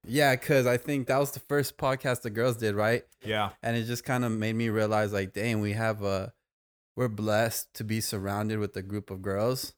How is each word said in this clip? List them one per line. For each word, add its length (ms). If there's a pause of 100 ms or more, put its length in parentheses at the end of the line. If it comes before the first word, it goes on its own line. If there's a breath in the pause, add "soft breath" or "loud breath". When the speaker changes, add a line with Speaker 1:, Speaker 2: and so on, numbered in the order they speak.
Speaker 1:
yeah, 300
'cause 300
I 100
think 320
that 100
was 140
the 80
first 360
podcast 460
the 80
girls 260
did, 180
right? 300 (180)
Speaker 2:
Yeah. 280 (120)
Speaker 1:
And 140
it 80
just 200
kinda 260
made 240
me 160
realize, 420
like, 200
dang, 280
we 120
have 300
a, 300 (640)
we're 120
blessed 640
to 100
be 160
surrounded 580
with 180
a 60
group 280
of 100
girls 580